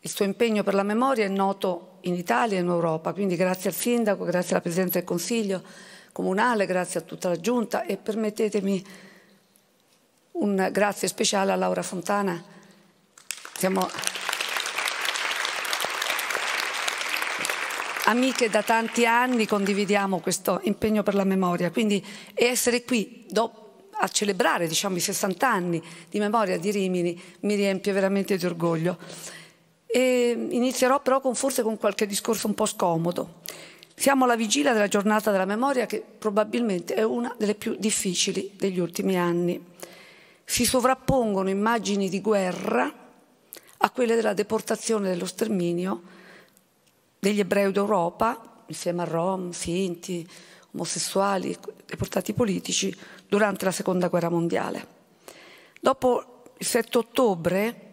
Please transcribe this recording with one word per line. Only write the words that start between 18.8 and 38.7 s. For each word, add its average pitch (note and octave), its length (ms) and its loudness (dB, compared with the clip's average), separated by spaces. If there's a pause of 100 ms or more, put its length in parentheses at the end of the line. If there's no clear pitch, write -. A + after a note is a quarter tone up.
anni, A#3 400 4
condividiamo G3 760 2
questo F3+ 420 0
impegno G#3+ 400 0
per G3+ 140 0
la G3 80 2
memoria, F3+ 480 2
quindi, G#3 340 0 (280)
e - 100 4
essere A#3+ 400 2
qui - 440 -2
do-, - 640 -4
a G#4+ 160 -2
celebrare, F#3+ 600 0
diciamo, F#3 260 -2
i F3 60 -2
sessanta G3 500 0
anni F3 320 0 (260)
di G#3 120 -2
memoria G#3 360 2
di F3 140 -2
Rimini F#3 500 0 (200)
mi G#3 160 0
riempie G3 340 0
veramente G3 460 2
di F3 100 -2
orgoglio. E3+ 880 -2 (540)
E A#3+ 600 2
inizierò B3+ 500 2
però C4 200 2
con, C4 160 0
forse C4 260 0
con G#3+ 160 0
qualche G#3 280 0
discorso G3+ 420 -2
un G3+ 60 0
po' A3 120 0
scomodo. F3 760 0 (520)
Siamo C4+ 300 4
alla A#3+ 100 6
vigilia A#3+ 400 2
della G#3 140 4
giornata G#3+ 420 2
della F#3+ 160 2
memoria, A#3 400 0
che - 160 -6 (160)
probabilmente G#3+ 760 0
è A3+ 80 2
una A#3+ 360 -2
delle G#3 160 0
più A3+ 240 -4
difficili F#3+ 800 -2
degli F#3 220 -2